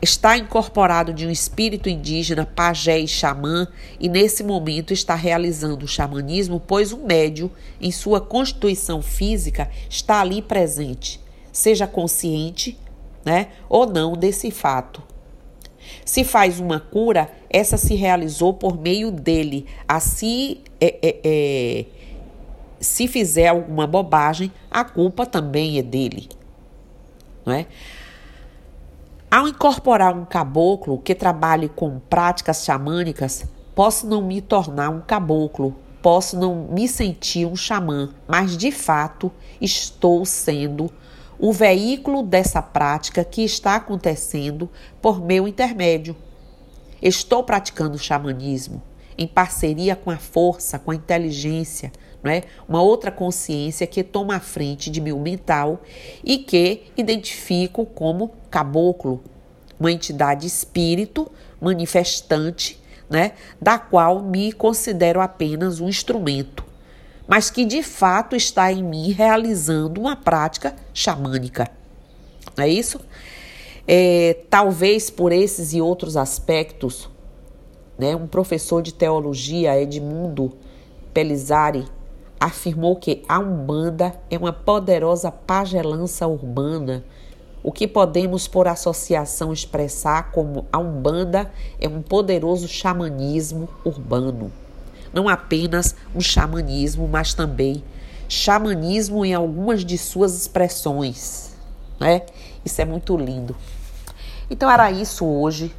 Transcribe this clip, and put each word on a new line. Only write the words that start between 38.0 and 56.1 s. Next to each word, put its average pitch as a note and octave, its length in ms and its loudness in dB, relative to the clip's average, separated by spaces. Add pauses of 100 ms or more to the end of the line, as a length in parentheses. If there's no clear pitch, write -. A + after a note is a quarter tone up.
mas F3+ 300 0
de B3 160 0
fato D#3 580 -2 (300)
estou F3 640 2
sendo D3 680 -2 (480)
o G#3+ 140 2
veículo A3+ 720 4
dessa F#3 380 2
prática D3 640 0
que F3 180 -4
está G#3 360 0
acontecendo D#3+ 920 -4 (320)
por G3 200 4
meu F#3 260 2
intermédio. F#3 680 0 (880)
Estou A3+ 400 2
praticando F#3+ 540 -2
o D3 40 -8
xamanismo C#3 840 -4 (340)
em E3 80 -2
parceria F3 720 0
com F#3 160 -6
a E3 60 -4
força, E3+ 600 0
com D3 140 -6
a D#3+ 40 -2
inteligência, D#3 960 -4 (320)
não C#3 60 -2
é? E3+ 140 0 (260)
Uma E3 140 4
outra G#3+ 260 4
consciência E3+ 800 -4
que F#3 160 -2
toma G3+ 320 -4
a F#3 40 -2
frente C#3+ 520 -6
de D#3 100 -4
meu D3+ 180 -4
mental D#3+ 600 -2 (420)